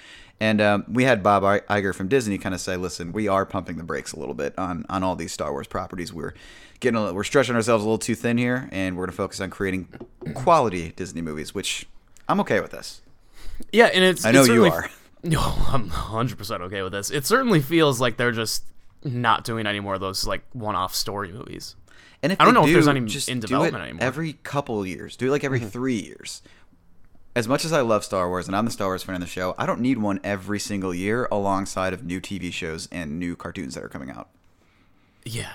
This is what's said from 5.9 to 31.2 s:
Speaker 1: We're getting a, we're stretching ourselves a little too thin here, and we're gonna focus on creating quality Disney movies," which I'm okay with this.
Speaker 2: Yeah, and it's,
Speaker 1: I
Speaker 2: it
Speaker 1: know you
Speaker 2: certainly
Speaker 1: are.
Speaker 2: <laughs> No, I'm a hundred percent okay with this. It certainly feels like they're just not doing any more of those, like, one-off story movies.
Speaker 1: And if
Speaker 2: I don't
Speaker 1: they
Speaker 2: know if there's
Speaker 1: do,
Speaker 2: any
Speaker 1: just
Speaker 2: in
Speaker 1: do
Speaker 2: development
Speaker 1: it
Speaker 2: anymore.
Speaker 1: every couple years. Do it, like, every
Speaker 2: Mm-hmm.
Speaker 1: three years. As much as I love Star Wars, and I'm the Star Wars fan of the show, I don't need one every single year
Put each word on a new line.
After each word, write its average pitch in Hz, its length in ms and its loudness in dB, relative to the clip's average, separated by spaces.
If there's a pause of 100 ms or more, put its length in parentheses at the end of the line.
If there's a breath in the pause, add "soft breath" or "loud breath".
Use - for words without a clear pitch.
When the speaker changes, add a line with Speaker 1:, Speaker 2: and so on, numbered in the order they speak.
Speaker 1:
We're - 220 -10 (440 loud breath)
getting 117 200 2
a, 101 120 -2
we're 98 120 -2
stretching 127 320 2
ourselves 113 280 2
a 107 40 0
little 110 100 2
too 110 160 -2
thin 117 240 0
here, 123 340 -2
and 92 240 -4
we're 90 120 -4
gonna 90 100 -8
focus 98 240 -4
on 92 80 -6
creating 95 380 -4 (480)
quality 117 600 2
Disney 85 280 -8
movies," 76 320 -8
which - 320 -6 (420)
I'm 185 120 2
okay 113 200 2
with - 80 -6
this. - 320 -14 (720 loud breath)
Speaker 2:
Yeah, 220 160 8
and 185 160 4
it's, 185 200 4
Speaker 1:
I - 60 4
Speaker 2:
it 240 40 6
Speaker 1:
know 277 80 10
you 262 40 10
Speaker 2:
certainly 233 240 8
Speaker 1:
are. 117 200 -2 (160)
Speaker 2:
<laughs> - 180 -20
No, 160 180 2
I'm - 440 4
a - 40 -8
hundred 110 480 -2
percent 101 240 -6
okay 95 220 -6
with 95 80 -6
this. 101 180 -4
It 143 160 -2
certainly 233 340 4
feels 143 400 4
like 123 180 2
they're 120 140 2
just 113 320 -2 (400)
not 120 400 2
doing 113 220 -4
any 104 140 -2
more 98 160 -4
of 95 60 -2
those, 95 260 -4
like, 98 160 -4 (100)
one-off 101 400 -4
story 101 380 -4
movies. - 440 -14 (460 soft breath)
Speaker 1:
And 160 100 2
if 190 100 2
Speaker 2:
I 202 40 10
don't 233 80 10
Speaker 1:
they 233 80 6
Speaker 2:
know 147 60 6
if 156 60 6
there's 156 120 8
Speaker 1:
do, 147 60 6
Speaker 2:
any 127 140 0
Speaker 1:
just - 240 -6
Speaker 2:
in 127 100 -2
Speaker 1:
do 110 80 -6
Speaker 2:
development 123 360 0
Speaker 1:
it 65 40 -10
Speaker 2:
anymore. 80 160 -6
Speaker 1:
every 143 300 -2 (100)
couple 117 420 -4
years. 85 300 -8
Do 123 120 -2
it, 131 40 2
like, 143 120 0
every 131 160 0
Speaker 2:
Mm-hmm. 110 100 -6
Speaker 1:
three 123 300 -2
years. - 420 -12 (960 soft breath)
As 117 120 0
much 143 180 2
as 160 80 -4
I 147 80 4
love 110 220 2
Star 92 260 0
Wars, 90 180 -4
and 95 80 -2
I'm 110 100 2
the 110 60 -2
Star 98 180 -4
Wars 92 140 -4
fan 92 120 -8
of 90 60 -6
the 87 60 -8
show, 92 300 -4
I 135 80 -4
don't 92 160 -2
need 127 180 2
one 101 240 -2
every 101 360 -4
single 95 340 -4
year 104 380 -2